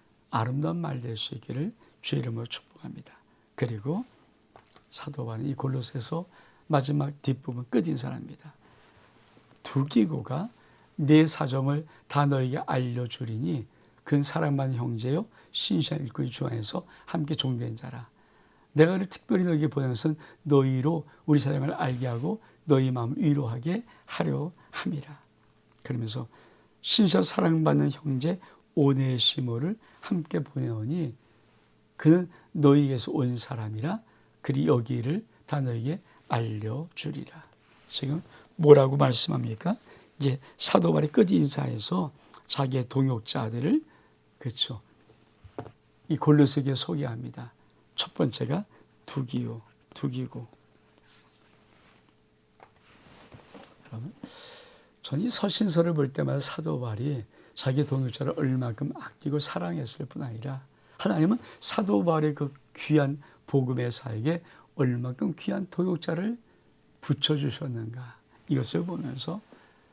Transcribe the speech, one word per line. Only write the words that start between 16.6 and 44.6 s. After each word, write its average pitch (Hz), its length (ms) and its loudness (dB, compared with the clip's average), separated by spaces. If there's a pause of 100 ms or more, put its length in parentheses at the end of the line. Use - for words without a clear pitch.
함께 156 300 -4
종된 120 420 -4
자라. 127 320 -14 (640)
내가 160 200 8
그를 190 140 0
특별히 190 360 0
너에게 156 240 2
보낸 135 220 -2
것은 151 280 0 (260)
너희로 139 640 2 (180)
우리 147 140 6
사랑을 139 340 -2
알게 127 340 -2
하고 135 340 -4 (220)
너희 135 280 4
마음을 123 260 -2
위로하게 143 680 0 (200)
하려 151 460 -2 (200)
함이라." 147 480 -8 (640)
그러면서 117 440 -6 (540)
"신실하고 190 440 4
사랑받는 156 640 4
형제 151 480 -2 (340)
오네시모를 135 1040 2 (240)
함께 170 380 -2
보내오니 127 720 -4 (840)
그는 165 320 8 (260)
너희에게서 143 580 6
온 123 260 0
사람이라. 113 640 -6 (400)
그리 143 260 0
여기를 127 560 0 (220)
다 147 160 -2
너희에게 127 400 -4 (260)
알려주리라." 117 1160 -6 (460)
지금 147 320 -4 (340)
뭐라고 139 420 10
말씀합니까? 135 800 2 (420)
이제 135 200 0 (180)
사도 170 340 4
바울이 151 160 2
끝 196 240 4
인사에서 143 800 0 (360)
자기의 131 420 -2
동역자들을, 131 920 0 (560)
그렇죠, - 420 -6 (1300)